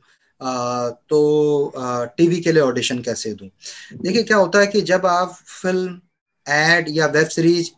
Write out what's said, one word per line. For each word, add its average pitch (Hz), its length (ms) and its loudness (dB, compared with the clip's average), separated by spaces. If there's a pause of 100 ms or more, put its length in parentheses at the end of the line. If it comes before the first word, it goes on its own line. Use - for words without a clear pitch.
(420)
आ, 123 480 -4
तो, 151 880 0
आ, 123 280 -4
टीवी 170 360 0
के 170 100 0
लिए 160 100 4
audition 123 400 -2
कैसे 113 320 -6
दूं? 98 140 -18 (500)
देखिए, 208 260 0
क्या 214 140 2
होता 185 220 4
है 202 80 4
कि 202 140 0
जब 185 240 0
आप 180 320 0 (240)
film, 185 400 -4 (480)
ad 160 400 2
या 156 160 0
web 151 220 2
series 170 500 0